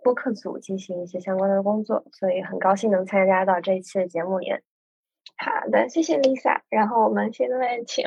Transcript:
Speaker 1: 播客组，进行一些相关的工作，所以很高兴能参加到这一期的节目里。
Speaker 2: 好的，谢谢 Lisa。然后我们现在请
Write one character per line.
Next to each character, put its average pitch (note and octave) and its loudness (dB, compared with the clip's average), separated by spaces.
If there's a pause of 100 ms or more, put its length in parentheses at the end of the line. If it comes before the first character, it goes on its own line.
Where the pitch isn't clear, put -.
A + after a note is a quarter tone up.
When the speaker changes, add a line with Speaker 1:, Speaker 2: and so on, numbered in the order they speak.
Speaker 1:
播 B3 4
客 B3 -2
组， - -8
进 F#3+ -8
行 F3+ -8
一 F3 -10
些 F3+ -10
相 F#3 -4
关 G3 2
的 G3 2
工 G#3+ 0
作， G#3+ -2
所 F#3+ -2
以 F#3 -2
很 F#3+ -8
高 F#3 2
兴 G#3+ 0
能 F#3+ 2
参 F#3+ 2
加 F#3+ 4
到 F#3 2
这 F#3 -2
一 F#3 0
期 F#3+ -6
的 F#3 0
节 E3+ -4
目 F#3 -2
里。 - -6 (840)
Speaker 2:
好 - -4
的， A3+ 2
谢 E4 -2
谢 D#4 0
Lisa。 C4+ 2
然 G#3+ 2
后 A3+ 2
我 G#3+ 4
们 G#3+ 0
现 B3 -2
在 B3 -2
请 - -2